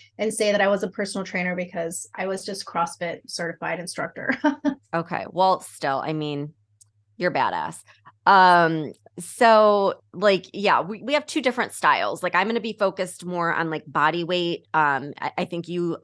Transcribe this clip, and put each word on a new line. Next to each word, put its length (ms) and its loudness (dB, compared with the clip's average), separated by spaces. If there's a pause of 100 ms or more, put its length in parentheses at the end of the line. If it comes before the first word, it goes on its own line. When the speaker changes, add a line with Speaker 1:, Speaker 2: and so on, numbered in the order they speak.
(180)
Speaker 1:
and 140 -2
say 180 0
that 100 2
I 80 4
was 140 2
a 60 -2
personal 380 -6
trainer 280 -4
because 600 -8
I 120 -6
was 180 -6
just 200 -10
CrossFit 600 -6
certified 540 -8
instructor. 500 -8 (120)
<laughs> 60 2 (460)
Speaker 2:
Okay. 360 -4
Well, 300 2
still, 420 -4
I 120 -4
mean, 400 -6 (640)
you're 120 0
badass. 520 -2 (420)
Um, 680 6 (240)
so, 840 4 (140)
like, 400 2
yeah, 260 2
we, 220 -8
we 100 -8
have 140 0
two 160 -4
different 300 -2
styles. 500 0
Like, 120 -2
I'm 120 2
gonna 140 -2
be 120 -6
focused 540 -4
more 260 -2
on, 160 -2
like, 180 -6
body 380 0
weight. 480 -4
Um, 480 0
I, 160 -6
I 80 -2
think 240 -8
you 360 -4